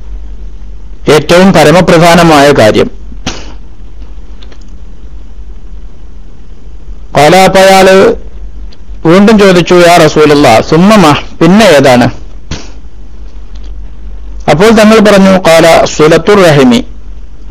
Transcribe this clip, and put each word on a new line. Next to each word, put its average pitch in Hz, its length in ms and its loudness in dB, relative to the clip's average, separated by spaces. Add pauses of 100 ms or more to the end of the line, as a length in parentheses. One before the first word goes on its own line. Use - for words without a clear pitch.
(1120)
ഏറ്റവും 170 420 4
പരമപ്രധാനമായ 165 1000 4
കാര്യം." 110 400 2 (4000)
ഖാല, 151 180 2
അപ്പൊ 190 240 4
അയാള് 190 560 4 (880)
വീണ്ടും 202 340 4
ചോദിച്ചു, 180 340 4
"യാ 175 240 4
റസൂലല്ലാഹ്, 147 640 2
സുമ്മ 185 340 2
മാ, 156 200 4 (260)
പിന്നെ 190 240 4
ഏതാണ്?" 135 440 4 (2500)
അപ്പോൾ 165 200 4
തങ്ങൾ 220 300 4
പറഞ്ഞു, 190 500 4
"ഖാല 165 360 4
സിലത്തുർ 165 560 2
റഹിമി, 135 440 2 (640)